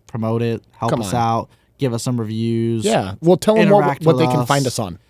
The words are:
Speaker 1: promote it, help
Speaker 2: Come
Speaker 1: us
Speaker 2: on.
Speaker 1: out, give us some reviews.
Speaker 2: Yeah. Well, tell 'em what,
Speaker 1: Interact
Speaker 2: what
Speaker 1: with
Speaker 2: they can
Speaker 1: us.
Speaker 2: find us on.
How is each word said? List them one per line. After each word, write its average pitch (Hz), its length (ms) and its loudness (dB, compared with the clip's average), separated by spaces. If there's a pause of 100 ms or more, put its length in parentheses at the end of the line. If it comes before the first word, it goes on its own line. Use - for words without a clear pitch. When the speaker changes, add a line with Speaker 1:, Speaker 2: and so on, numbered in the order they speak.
Speaker 1:
promote 113 360 -4
it, 117 200 -4 (100)
help 117 180 -4
Speaker 2:
Come 127 100 -2
Speaker 1:
us 101 140 -4
Speaker 2:
on. 120 80 0
Speaker 1:
out, 113 260 -2 (300)
give 127 160 -2
us 117 80 -6
some 123 180 -4
reviews. 113 640 -2
Speaker 2:
Yeah. 120 380 0
Well, 170 160 4
tell 214 180 2
'em 214 140 4
what, 202 80 6
Speaker 1:
Interact - 260 0
Speaker 2:
what 165 120 4
Speaker 1:
with - 100 2
Speaker 2:
they - 40 0
can 127 100 2
Speaker 1:
us. 120 80 -2
Speaker 2:
find 139 180 2
us - 120 -4
on. 92 200 -6 (120)